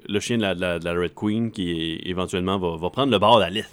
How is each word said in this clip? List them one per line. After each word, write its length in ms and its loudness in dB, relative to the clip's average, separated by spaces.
le 120 -2
chien 180 -2
de 40 0
la, 140 0
de 60 -6
la, 180 -2
de 60 -10
la 80 -2
Red 220 -2
Queen 360 -2
qui 200 -4
é-, 380 -4
éventuellement 480 -2
va, 200 -2
va 120 -4
prendre 220 0
le 80 4
bord 200 8
d'Alice. 320 -2